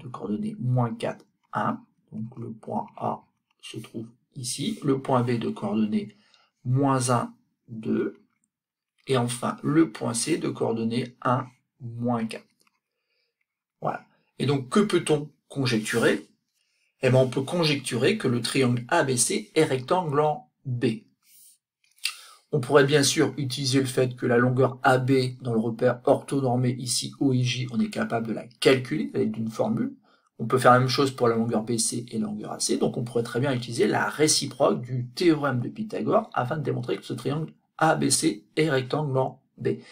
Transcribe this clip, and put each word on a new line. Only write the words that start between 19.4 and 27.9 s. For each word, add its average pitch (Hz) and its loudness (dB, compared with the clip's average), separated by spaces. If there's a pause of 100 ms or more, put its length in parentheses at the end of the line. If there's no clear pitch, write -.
est 160 4
rectangle 147 0
en 151 0 (140)
B. 123 -2 (1700)
On 143 0
pourrait 135 6
bien 143 4
sûr 139 2
utiliser 135 0
le 127 2
fait 127 0
que - -4
la 120 4
longueur 127 2
A 131 6
B 131 0 (280)
dans 120 -2
le 113 2
repère 117 0
orthonormé 127 2
ici 131 -4
O 139 2
et 127 2
J, 123 -2
on 113 0
est 107 0
capable 113 -4